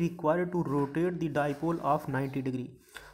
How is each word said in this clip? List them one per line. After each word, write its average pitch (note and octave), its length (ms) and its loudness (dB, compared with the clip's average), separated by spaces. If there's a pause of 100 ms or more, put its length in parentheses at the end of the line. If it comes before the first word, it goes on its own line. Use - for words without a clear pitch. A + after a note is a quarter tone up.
required E3+ 480 2
to E3 160 2
rotate D3+ 500 0
the D3 140 -2
dipole D3 500 0
of D3 240 2
ninety C3+ 320 -2
degree", B2+ 240 -4 (480)